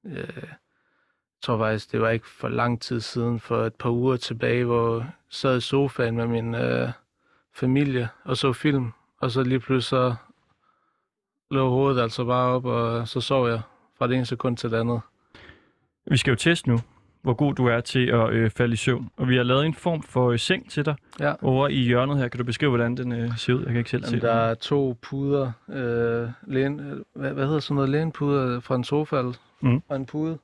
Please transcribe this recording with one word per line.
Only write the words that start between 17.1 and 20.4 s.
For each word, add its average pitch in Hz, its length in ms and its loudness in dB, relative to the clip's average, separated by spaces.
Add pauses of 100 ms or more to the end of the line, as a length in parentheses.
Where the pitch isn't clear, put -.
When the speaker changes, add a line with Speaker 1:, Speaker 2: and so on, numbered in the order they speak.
Speaker 2:
hvor 127 120 0
god 139 200 2
du 131 120 2
er 117 140 4
til 123 260 0
at, 117 240 4
øh, 113 200 2
falde 120 220 0
i 113 40 0
søvn. 123 400 -2
Og 127 120 -2
vi 127 80 4
har 123 60 4
lavet 131 240 2
en 160 80 0
form 165 280 -4
for, 127 280 0
øh, 117 80 2
seng - 320 -2